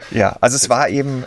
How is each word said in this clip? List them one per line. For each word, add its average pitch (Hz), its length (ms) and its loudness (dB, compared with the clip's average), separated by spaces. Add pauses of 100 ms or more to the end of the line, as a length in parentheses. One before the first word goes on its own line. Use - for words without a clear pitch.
Ja, - 300 0
also 123 160 2
es 131 140 -2
war 127 180 2
eben, 135 400 -4